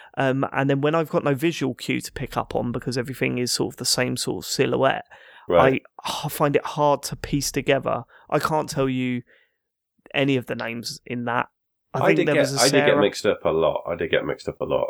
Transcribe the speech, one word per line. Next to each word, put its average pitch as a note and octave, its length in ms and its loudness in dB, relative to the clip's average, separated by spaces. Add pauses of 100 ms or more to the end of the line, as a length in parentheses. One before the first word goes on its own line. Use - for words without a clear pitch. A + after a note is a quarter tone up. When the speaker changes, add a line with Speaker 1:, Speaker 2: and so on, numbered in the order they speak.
(180)
Speaker 1:
Um, C3+ 340 0
and C#3 180 0
then C#3 120 0
when D3+ 140 2
I've D#3+ 140 0
got - 140 0
no C#3+ 120 2
visual C#3 380 -2
cue B2+ 280 -4
to - 100 -10
pick - 260 -10
up A#2 180 -4
on A#2+ 160 -2
because B2+ 260 -4
everything B2+ 420 -2
is B2 120 -2
sort B2 220 -2
of - 40 -16
the A#2+ 80 -8
same B2+ 320 0
sort A2 280 -6
of - 40 -10
silhouette, B2+ 560 2 (440)
Speaker 2:
Right. C3 320 6 (220)
Speaker 1:
I, - 220 -6
I D3 40 -6
find C#3+ 260 2
it - 100 0
hard D3 380 0
to - 120 -8
piece - 360 -4
together. C3 520 0 (260)
I D3 100 0
can't D#3 300 -2
tell C3+ 180 0
you B2+ 360 -2 (920)
any C#3 240 4
of A#2+ 80 -4
the - 100 -6
names A#2 500 -8
in B2 200 -6
that. A#2 220 -2 (460)
I - 60 -2
Speaker 2:
I - 80 2
Speaker 1:
think D#3 100 4
Speaker 2:
did D#3+ 120 2
Speaker 1:
there D3 60 2
Speaker 2:
get, D3 60 4
Speaker 1:
was C3+ 140 0
a A#2 40 0
Speaker 2:
I A#2+ 40 4
did C#3+ 80 4
get C#3+ 160 4
Speaker 1:
Sarah. - 140 4
Speaker 2:
mixed G2+ 260 0
up - 180 2
a E2+ 40 2
lot. D#2+ 380 2
I F2 80 -2
did E2 140 -4
get - 160 2
mixed - 240 -6
up - 120 -8
a D2 40 -4
lot. C#2+ 240 0